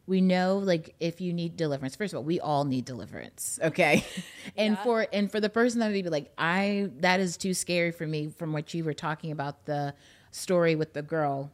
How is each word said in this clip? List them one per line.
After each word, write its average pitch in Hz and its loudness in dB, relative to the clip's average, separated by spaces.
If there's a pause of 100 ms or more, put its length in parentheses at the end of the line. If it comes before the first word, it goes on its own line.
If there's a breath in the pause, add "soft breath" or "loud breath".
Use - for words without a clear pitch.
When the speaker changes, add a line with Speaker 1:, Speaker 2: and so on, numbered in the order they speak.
Speaker 1:
we 185 4
know, 185 4
like, 180 0
if 165 -4
you 180 -2
need 170 -4
deliverance, 156 -2
first 208 -4
of 156 -6
all, 117 -6
we 160 0
all 143 0
need 131 0
deliverance, - -10
okay? 156 4
<laughs> - -14
And 214 2
Speaker 2:
Yeah. 196 -2
Speaker 1:
for, 226 2
and 202 0
for 214 -2
the 208 2
person 233 2
that 214 2
may 196 0
be 180 -4
like, 147 -2
"I, 196 0 (100)
that 180 4
is 180 -2
too 185 -2
scary 175 0
for 170 -8
me," 151 -4
from 165 -6
what 151 -4
you 165 -2
were 151 -2
talking 156 -6
about, 147 -6
the 143 -2 (380 loud breath)
story 170 2
with 156 -2
the 147 -6
girl 143 -2